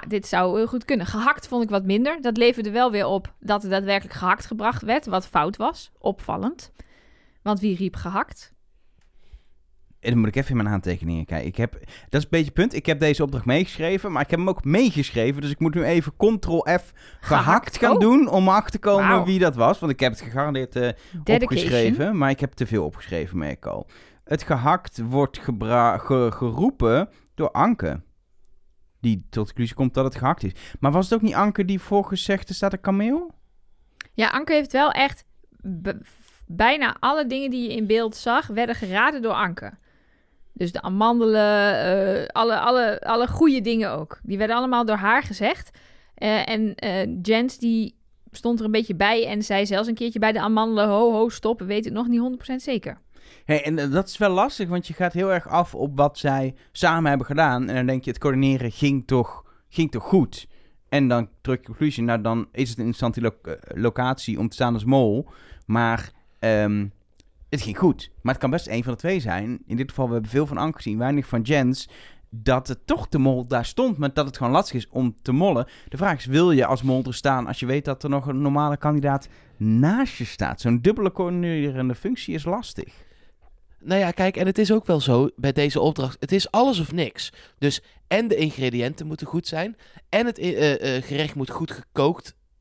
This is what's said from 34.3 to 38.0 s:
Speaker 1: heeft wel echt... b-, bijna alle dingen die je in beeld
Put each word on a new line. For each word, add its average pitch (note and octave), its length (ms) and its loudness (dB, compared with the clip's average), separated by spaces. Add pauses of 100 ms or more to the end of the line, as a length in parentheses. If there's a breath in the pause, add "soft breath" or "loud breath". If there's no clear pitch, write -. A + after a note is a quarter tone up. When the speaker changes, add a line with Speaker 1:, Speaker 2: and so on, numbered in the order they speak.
Speaker 1:
heeft - 180 2
wel C#4+ 200 4
echt... - 320 -2 (580)
b-, G3 80 -6 (580)
bijna B3 520 2
alle D4 260 0
dingen C4 240 -4
die B3 200 -4
je - 60 -6
in G#3+ 120 -2
beeld A3 280 2